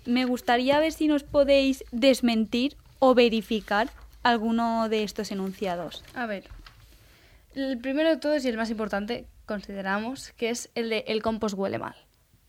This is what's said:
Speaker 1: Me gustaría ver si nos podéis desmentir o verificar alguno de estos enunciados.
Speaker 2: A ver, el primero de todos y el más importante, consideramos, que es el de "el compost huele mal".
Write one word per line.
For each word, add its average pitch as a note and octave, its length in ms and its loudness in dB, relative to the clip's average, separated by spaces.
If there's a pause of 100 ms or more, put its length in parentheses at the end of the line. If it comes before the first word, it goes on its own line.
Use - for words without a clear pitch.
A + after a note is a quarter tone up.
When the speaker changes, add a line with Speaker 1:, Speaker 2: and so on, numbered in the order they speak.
Speaker 1:
Me B3 220 0
gustaría B3 520 2
ver D#4+ 140 2
si D#4 160 0
nos D4 140 2
podéis C#4 680 4
desmentir A#3+ 840 2 (260)
o B3+ 120 8
verificar A3+ 720 2 (340)
alguno A3+ 680 0
de G#3+ 140 0
estos G3+ 280 -8
enunciados. F#3+ 720 -6 (100)
Speaker 2:
A B3 120 -8
ver, G3 180 -8 (1120)
el C4+ 240 -4
primero C4+ 320 0
de D#4 80 2
todos D4 260 0
y C4 40 -2
el A3 100 -2
más A3+ 120 -2
importante, G#3+ 560 -6 (200)
consideramos, G3+ 920 -6
que A3+ 140 -2
es A#3 240 -8
el A3+ 160 -4
de A3 180 -2
"el A3 140 -2
compost A3 340 -2
huele F#3 220 -2
mal". - 180 -10 (520)